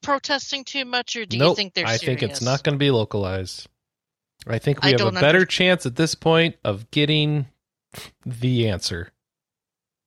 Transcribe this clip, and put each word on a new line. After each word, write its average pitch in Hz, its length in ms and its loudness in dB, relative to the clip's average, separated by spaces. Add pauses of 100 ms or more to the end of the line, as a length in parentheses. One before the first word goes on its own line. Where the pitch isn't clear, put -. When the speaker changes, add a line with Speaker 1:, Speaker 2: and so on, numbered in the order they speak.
Speaker 1:
protesting 277 600 -4
too 277 200 -6
much, 247 320 -6
or 226 80 -6
do 120 140 -6
Speaker 2:
Nope, 156 140 4
Speaker 1:
you - 40 0
think 196 180 -6
they're 180 120 -2
Speaker 2:
I 113 100 0
think 127 260 -2
it's - 180 -4
Speaker 1:
serious? - 20 -4
Speaker 2:
not 127 200 0
gonna 147 140 0
be 143 140 2
localized. 98 760 -2 (800)
I 113 120 -2
think 139 240 0
we - 60 4
Speaker 1:
I - 40 6
Speaker 2:
have 120 80 4
a 101 40 2
Speaker 1:
don't 107 100 0
Speaker 2:
better 156 240 4
Speaker 1:
under- 185 80 4
Speaker 2:
chance 180 400 2
at 123 100 -6
this 160 180 0
point 165 480 2
of 107 280 -4
getting 151 560 2 (800)
the 120 420 0
answer. 85 420 -6 (960)